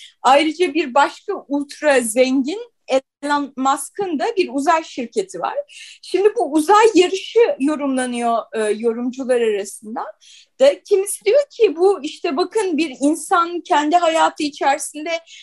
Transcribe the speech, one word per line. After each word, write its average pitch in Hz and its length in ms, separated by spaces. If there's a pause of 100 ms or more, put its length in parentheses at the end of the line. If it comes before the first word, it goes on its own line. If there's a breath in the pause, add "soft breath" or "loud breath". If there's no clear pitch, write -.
(220 loud breath)
Ayrıca 302 520
bir 294 200
başka 320 400 (140)
ultra 285 540
zengin 262 720 (500)
Elon 285 340
Musk'ın 294 640
da 339 60 (120)
bir 269 160
uzay 320 300
şirketi 226 560
var. - 160 (460 loud breath)
Şimdi 403 340
bu 311 160
uzay 349 340 (100)
yarışı 381 640
yorumlanıyor, 254 800 (160)
e, 226 60
yorumcular 233 840
arasında. 214 640 (540 soft breath)
Da 294 240
kimisi 392 420
diyor 494 160 (100)
ki 349 240
bu 349 280
işte 302 340
bakın 359 400
bir 294 240
insan 339 600
kendi 302 340
hayatı 320 480
içerisinde 302 760 (240 loud breath)